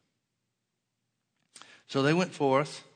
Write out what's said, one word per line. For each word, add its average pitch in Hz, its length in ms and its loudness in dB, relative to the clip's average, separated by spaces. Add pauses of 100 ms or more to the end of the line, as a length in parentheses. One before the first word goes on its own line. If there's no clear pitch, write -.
(1900)
So 135 140 -2
they 147 120 2
went 175 200 0
forth 139 500 -2 (120)